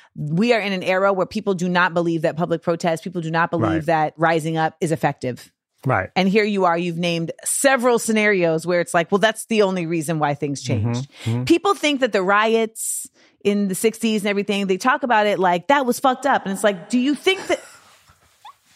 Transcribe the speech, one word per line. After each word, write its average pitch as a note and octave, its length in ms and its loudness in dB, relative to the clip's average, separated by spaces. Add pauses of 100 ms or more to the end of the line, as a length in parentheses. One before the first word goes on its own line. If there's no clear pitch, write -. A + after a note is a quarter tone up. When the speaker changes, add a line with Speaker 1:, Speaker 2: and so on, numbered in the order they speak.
(140)
Speaker 1:
we E3 380 0
are A3 80 2
in G3 120 -2
an F#3 120 -4
era F#3+ 280 2
where F#3 140 0
people G3+ 280 -4
do F3+ 140 -2
not F3+ 260 2
believe E3+ 280 0
that D3+ 140 -2
public E3 260 -2
protest, E3+ 400 -2
people F3+ 180 -8
do D#3+ 100 -6
not E3 200 0
believe - 200 0
Speaker 2:
Right. D#3+ 160 -2
Speaker 1:
that D#3 300 0
rising E3 400 0
up D#3+ 240 -2
is E3 120 -2
effective. C3+ 600 -4 (320)
Speaker 2:
Right. G#2 320 0
Speaker 1:
And F#3 120 2
here G#3 160 2
you G3 200 0
are, E3+ 140 2
you've E3+ 200 -4
named E3+ 340 -2 (120)
several B3 540 2
scenarios G3 680 2
where F3 140 0
it's - 140 -2
like, E3+ 160 2
"Well, G3+ 80 4
that's G#3+ 280 0
the G#3+ 160 2
only F#3 240 0
reason D#3+ 320 -2
why D3 160 0
things C#3+ 300 -6
Speaker 2:
Mm-hmm. A#2 280 -2
Speaker 1:
changed." B2+ 180 -6 (140)
Speaker 2:
Mm-hmm. A#2+ 200 -2
Speaker 1:
People E4+ 300 2
think D4 260 -2
that A#3+ 120 0
the G3 100 0
riots A3 840 -2 (360)
in G3+ 240 0
the F#3 60 -4
sixties A3 480 0
and G#3 60 -2
everything, G3+ 400 -2
they F#3 100 0
talk C4+ 240 0
about A3 240 2
it G3 120 0
like, F3+ 300 0
"That C#4+ 180 4
was A#3+ 120 0
fucked C4 280 0
up." A#3+ 180 2
And G3 80 -4
it's G3 120 -2
like, G3 240 0
do B3 100 0
you C4+ 160 0
think F#4+ 340 -2
that - 160 -2
<laughs> - 40 -20 (1080)